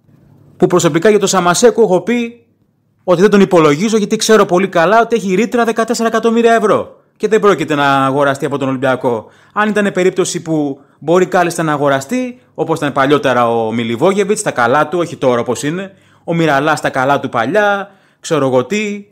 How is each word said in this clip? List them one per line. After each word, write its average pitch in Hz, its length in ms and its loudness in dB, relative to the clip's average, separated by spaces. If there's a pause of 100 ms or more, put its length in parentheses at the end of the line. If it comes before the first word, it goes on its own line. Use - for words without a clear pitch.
(580)
Που - 100 2
προσωπικά 165 420 2
για 208 100 4
τον 196 80 0
Σαμασέκο 190 540 2
έχω 180 200 2
πει 233 440 -6 (580)
ότι 180 180 2
δεν 208 80 6
τον 202 120 4
υπολογίζω, 180 560 2
γιατί 208 180 -2
ξέρω 214 300 2
πολύ 185 220 0
καλά 185 340 2
ότι 233 140 -2
έχει 185 200 -2
ρήτρα 233 300 0
δεκατέσσερα 226 420 -2
εκατομμύρια 226 460 2
ευρώ. 196 480 0 (160)
Και - 100 -2
δεν 208 120 2
πρόκειται 160 360 0
να 139 300 2
αγοραστεί 139 400 0
από 139 120 -4
τον 135 100 -4
Ολυμπιακό. 131 580 -2 (280)
Αν 214 160 0
ήταν 202 220 0
περίπτωση 180 500 -2
που 151 380 -4 (200)
μπορεί 175 260 0
κάλλιστα 175 380 -2
να 156 80 0
αγοραστεί, 147 720 -2 (120)
όπως 160 240 -4
ήταν 143 140 -4
παλιότερα 135 580 2
ο 113 220 -2
Μιλιβόγεβιτς, 180 680 -2
στα 151 120 -4
καλά 131 360 2
του, 175 120 -4
όχι 156 160 -6
τώρα 123 240 0
όπως 117 240 -6
είναι, 185 300 -8 (300)
ο 170 100 -6
Μιραλά 151 420 0
στα 147 140 -4
καλά 135 300 0
του 131 100 -8
παλιά, 196 640 -2 (280)
ξέρω 143 280 -2
εγώ 127 180 0
τι, 208 460 -6